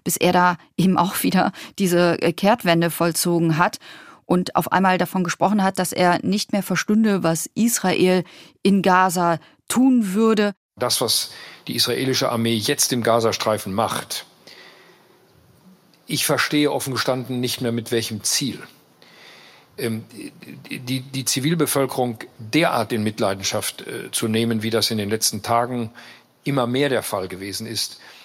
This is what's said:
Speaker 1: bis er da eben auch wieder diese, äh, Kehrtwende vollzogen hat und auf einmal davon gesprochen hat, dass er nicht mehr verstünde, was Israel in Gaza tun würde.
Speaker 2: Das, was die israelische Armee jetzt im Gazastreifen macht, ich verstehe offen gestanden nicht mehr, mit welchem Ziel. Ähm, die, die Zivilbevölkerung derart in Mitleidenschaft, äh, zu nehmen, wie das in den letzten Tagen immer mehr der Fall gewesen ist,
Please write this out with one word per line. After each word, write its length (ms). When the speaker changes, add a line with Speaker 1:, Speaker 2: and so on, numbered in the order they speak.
Speaker 1:
bis 120
er 160
da 260
eben 200
auch 240
wieder 300
diese, 440
äh, 100
Kehrtwende 580
vollzogen 680
hat 220
und 300
auf 160
einmal 260
davon 280
gesprochen 360
hat, 160
dass 140
er 340
nicht 280
mehr 100
verstünde, 580
was 320
Israel 680
in 180
Gaza 560
tun 460
würde. 400
Speaker 2:
Das, 220
was 300
die 80
israelische 540
Armee 260
jetzt 380
im 100
Gazastreifen 720
macht, 520
ich 180
verstehe 460
offen 220
gestanden 480
nicht 200
mehr, 100
mit 200
welchem 320
Ziel. 360
Ähm, 280
die, 320
die 240
Zivilbevölkerung 920
derart 560
in 100
Mitleidenschaft, 840
äh, 260
zu 160
nehmen, 360
wie 60
das 200
in 80
den 120
letzten 320
Tagen 500
immer 220
mehr 240
der 140
Fall 240
gewesen 400
ist, 320